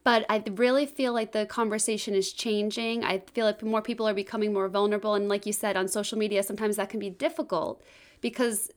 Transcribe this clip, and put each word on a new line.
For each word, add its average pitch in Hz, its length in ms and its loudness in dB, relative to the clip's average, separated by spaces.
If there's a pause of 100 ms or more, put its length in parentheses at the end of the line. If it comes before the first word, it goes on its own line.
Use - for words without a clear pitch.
But 226 260 4
I 214 120 2 (120)
really 254 320 4
feel 262 260 -2
like 220 200 -2
the 214 120 0
conversation 214 680 0
is 196 180 2
changing. 226 720 -2
I 190 220 0 (100)
feel 226 100 0
like 214 200 0
more 220 180 2
people 226 260 -2
are 208 60 0
becoming 208 380 -2
more 190 160 0
vulnerable. 208 460 2
And 202 140 2
like 202 160 0
you 208 80 -2
said, 208 240 -2
on 190 120 0
social 208 280 -2
media, 208 280 2
sometimes 208 320 -2
that 202 120 -2
can 220 120 -6
be 196 100 -6
difficult 269 720 -2 (380)
because 233 560 0